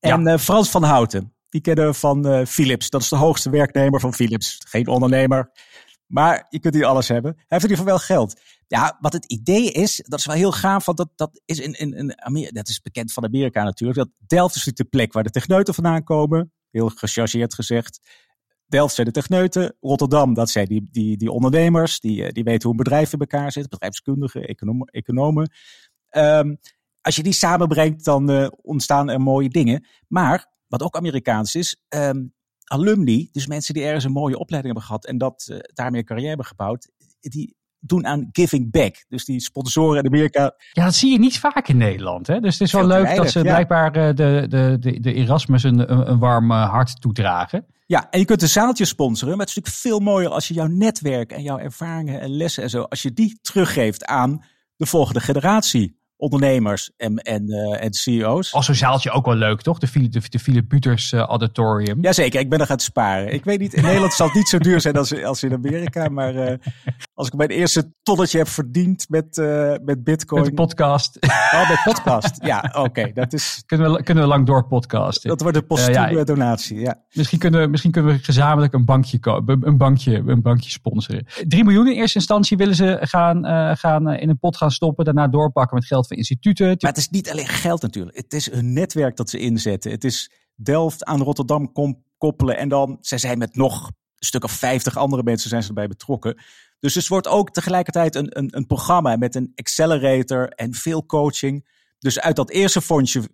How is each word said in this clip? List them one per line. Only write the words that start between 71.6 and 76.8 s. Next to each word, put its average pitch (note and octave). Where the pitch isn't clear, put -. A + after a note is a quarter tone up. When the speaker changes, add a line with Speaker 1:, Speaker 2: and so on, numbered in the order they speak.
Speaker 1:
met E3
podcast. C#3
Ja, A#2+
oké, B2
dat B2
is -
Speaker 2:
<laughs> -
Kunnen D#3+
we, E3
kunnen D#3+
we C#3+
lang C#3
door C3
podcasten. A#2
Speaker 1:
Dat D#3+
wordt D#3+
een D3+
postume B2+
Speaker 2:
Eh, A#2
ja, D#3+
ik C#3+
Speaker 1:
donatie, A#2+
ja. A#2+